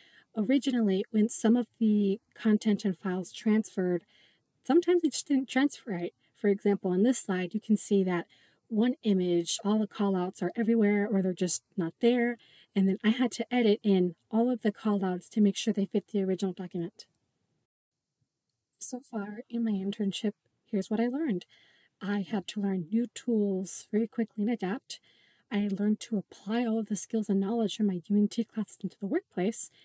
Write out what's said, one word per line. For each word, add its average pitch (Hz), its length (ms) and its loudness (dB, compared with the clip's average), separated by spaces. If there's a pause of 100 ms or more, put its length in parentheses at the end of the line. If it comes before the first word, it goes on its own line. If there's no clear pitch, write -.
(360)
Originally, 220 720 2
when 214 200 2
some 226 260 2
of 240 120 0 (120)
the 208 400 2 (160)
content 214 480 2
and 190 140 -2
files 185 340 -6
transferred, 190 720 0 (640)
sometimes 339 380 4
it 269 80 0
just - 160 -8
didn't 269 180 0
transfer - 440 -2
right. 175 220 -4 (220)
For 208 140 2
example, 196 420 2
on 185 120 4
this 247 160 4
slide, 185 340 -4
you 208 80 -4
can 214 160 2
see 196 260 2
that 175 240 -2 (400)
one 233 360 0
image, 180 600 2
all 214 160 2
the 208 80 0
callouts 190 560 -2
are 175 140 -2
everywhere 208 520 2
or 196 120 2
they're 185 100 0
just 175 320 -2 (140)
not 170 240 -2
there. 240 360 2 (380)
And 190 140 4
then 185 120 0
I 214 100 4
had 247 200 0
to - 220 -6
edit 220 280 4
in 185 340 2 (140)
all 233 220 2
of 240 100 -4
the 208 120 0
callouts 190 560 -2
to 220 100 -4
make 202 160 4
sure - 180 -2
they 202 120 0
fit - 240 -4
the 202 120 -2
original 190 300 0
document. 175 540 -8 (1800)
So 247 160 -8
far 208 480 -10
in 233 160 -6
my 220 80 -2
internship, 196 640 -2 (320)
here's 190 240 -4
what 220 100 -2
I 233 80 2
learned. 254 380 -2 (560)
I 202 200 -4
had 190 260 -6
to 208 140 -8
learn 190 300 -2
new 233 220 0
tools 202 800 -2
very 220 160 0
quickly 220 360 -4
and 233 80 0
adapt. 208 480 -6 (520)
I 208 200 0
learned 208 280 0
to - 180 -4
apply 226 480 -4
all 226 140 0
of 214 80 -6
the 208 80 -2
skills 226 340 -4
and 196 100 4
knowledge 214 380 -2
from 214 80 0
my 180 220 0
U 202 100 2
N 208 100 4
T 233 160 -4
classes - 380 -8
into - 180 -8
the 202 60 -8
workplace, 226 640 -4 (160)